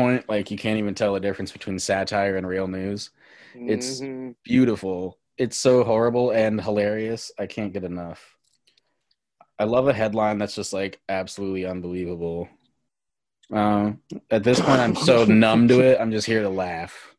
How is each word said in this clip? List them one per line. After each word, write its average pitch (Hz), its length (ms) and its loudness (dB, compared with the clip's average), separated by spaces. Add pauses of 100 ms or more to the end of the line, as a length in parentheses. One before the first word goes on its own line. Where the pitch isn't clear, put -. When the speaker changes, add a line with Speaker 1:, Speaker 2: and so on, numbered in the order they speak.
Speaker 1:
point, 123 260 0
like, 104 220 -2
you 104 60 -6
can't 110 220 -2
even 104 160 -2
tell 104 180 0
the 98 80 0
difference 98 320 -4
between 95 260 -8
satire 98 560 0
and 92 120 -4
real 95 200 -2
news. 95 440 -6 (440)
It's 123 460 -4
Speaker 2:
Mm-hmm. 131 300 -10 (120)
Speaker 1:
beautiful. 98 760 0 (180)
It's 120 200 -4
so 127 280 6
horrible 117 460 2
and 110 300 2
hilarious. 110 760 -2
I 101 80 -6
can't 107 240 -8
get 92 140 -8
enough. 87 500 -12 (1200)
I 104 60 0
love 123 240 2
a 135 60 4
headline 107 440 0
that's 101 180 -4
just, 101 180 -8
like, 98 340 -6
absolutely 95 580 -6
unbelievable. 87 840 -6 (1000)
Um, 104 480 0 (300)
at 110 160 0
this 123 160 4
point, 135 180 4
I'm 117 160 2
so 117 300 4
Speaker 2:
<laughs> - 0 -
Speaker 1:
numb 110 420 6
to 123 140 8
it, 131 180 6
I'm 113 120 -2
just 107 140 -2
here 110 160 0
to 101 80 0
laugh. 90 680 -6